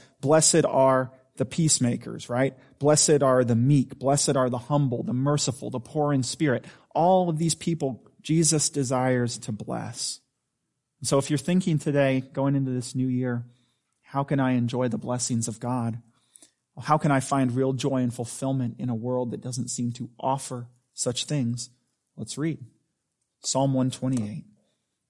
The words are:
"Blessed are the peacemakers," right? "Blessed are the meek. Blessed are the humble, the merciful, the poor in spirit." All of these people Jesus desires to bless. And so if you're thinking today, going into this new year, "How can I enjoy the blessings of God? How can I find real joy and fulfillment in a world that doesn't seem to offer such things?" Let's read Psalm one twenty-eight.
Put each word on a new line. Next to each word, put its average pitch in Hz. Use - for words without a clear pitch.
"Blessed 156
are 131
the -
peacemakers," 120
right? 131
"Blessed 147
are 127
the 117
meek. 131
Blessed 139
are 127
the 123
humble, 143
the 120
merciful, 135
the 123
poor 147
in 135
spirit." 127
All 180
of 156
these 165
people 143
Jesus 156
desires 127
to -
bless. 117
And 127
so 139
if 139
you're 147
thinking 180
today, 139
going 139
into 135
this 123
new 131
year, 123
"How 139
can 139
I 127
enjoy 123
the 113
blessings 123
of 107
God? 117
How 151
can 151
I 135
find 131
real 131
joy 131
and 120
fulfillment 131
in 123
a 120
world 123
that -
doesn't 127
seem 120
to 120
offer 127
such -
things?" 123
Let's -
read 147
Psalm 135
one 131
twenty-eight. 123